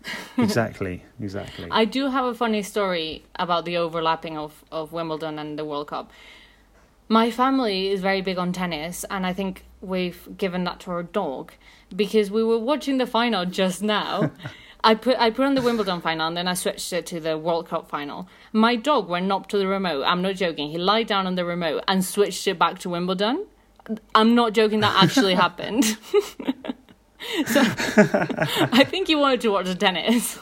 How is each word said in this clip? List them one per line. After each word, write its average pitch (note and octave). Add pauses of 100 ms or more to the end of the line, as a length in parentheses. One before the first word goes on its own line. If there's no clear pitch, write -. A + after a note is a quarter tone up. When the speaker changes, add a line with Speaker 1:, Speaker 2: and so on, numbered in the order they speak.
(120)
Speaker 1:
<laughs> -
Speaker 2:
Exactly, A2 (180)
exactly. G2
Speaker 1:
I A3
do C4+
have B3+
a A#3+
funny A3
story F#3 (120)
about F3
the F3
overlapping D#3+
of, D3+ (100)
of D#3+
Wimbledon D#3
and D3+
the D#3
World D3
Cup. C#3 (1000)
My A3+
family A#3
is G3
very G3
big F#3
on F3+
tennis, F3
and F#3+
I F3+
think F#3+ (160)
we've F3+ (160)
given F3+
that -
to -
our F3
dog, E3+ (420)
because G#3
we A3
were A3+
watching C4+
the B3
final A3+
just F#3
now. G3+ (240)
Speaker 2:
<laughs> -
Speaker 1:
I A3
put, A#3
I A3+
put B3+
on C#4
the C4
Wimbledon G#3
final, D#3+
and E3
then F3+
I F3+
switched -
it E3+
to F3
the D#3
World E3
Cup -
final. D3 (240)
My A3+
dog A#3+
went F3+
up F#3+
to G#3
the F#3+
remote, F#3
I'm F3+
not F#3+
joking, D3+
he E3
lied G#3
down G3
on F#3
the F3+
remote F3
and F#3+
switched F#3+
it F#3
back F3
to -
Wimbledon. F#3+ (680)
I'm A3
not A#3
joking, G#3+
that G#3
actually G3
Speaker 2:
<laughs> F3+
Speaker 1:
happened. A3
<laughs> - (1400)
So, C4+
I -
think F#4
he D#4+
wanted C4+
to A#3
watch F#3+
the F#3
tennis. F#3+